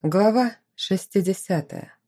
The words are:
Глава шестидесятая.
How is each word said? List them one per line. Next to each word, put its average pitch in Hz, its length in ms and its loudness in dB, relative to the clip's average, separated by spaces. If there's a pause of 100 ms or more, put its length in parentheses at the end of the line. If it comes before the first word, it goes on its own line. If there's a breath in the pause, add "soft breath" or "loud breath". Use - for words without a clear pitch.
Глава 220 460 2 (220)
шестидесятая. - 1200 -4 (120)